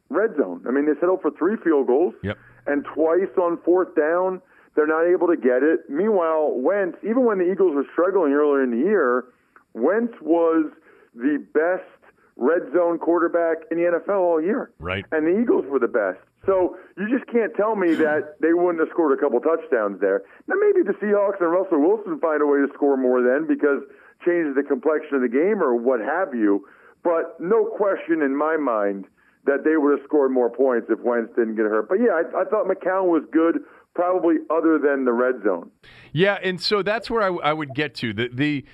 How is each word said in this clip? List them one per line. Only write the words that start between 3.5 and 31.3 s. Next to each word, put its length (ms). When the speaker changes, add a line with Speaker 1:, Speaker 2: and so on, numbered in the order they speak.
Speaker 1:
fourth 320
down, 460
they're 100
not 220
able 200
to 100
get 260
it. 260
Meanwhile, 640
Wentz, 480
even 220
when 140
the 120
Eagles 220
were 200
struggling 400
earlier 300
in 80
the 140
year, 400
Wentz 480
was 500
the 280
best 300
red 380
zone 260
quarterback 580
in 80
the 80
N 80
F 120
L 100
all 240
year. 360
Speaker 2:
Right. 340
Speaker 1:
And 140
the 160
Eagles 260
were 120
the 80
best. 320
So 320
you 140
just 220
can't 240
tell 200
me 200
that 440
they 140
wouldn't 260
have 120
scored 260
a 40
couple 180
touchdowns 600
there. 220
Now, 120
maybe 260
the 80
Seahawks 480
and 100
Russell 300
Wilson 380
find 220
a 40
way 140
to 140
score 220
more 280
then 240
because 340
changes 320
the 80
complexion 520
of 60
the 80
game 320
or 140
what 240
have 360
you. 300
But 360
no 260
question 560
in 140
my 200
mind 500
that 180
they 140
would 200
have 80
scored 260
more 180
points 400
if 100
Wentz 360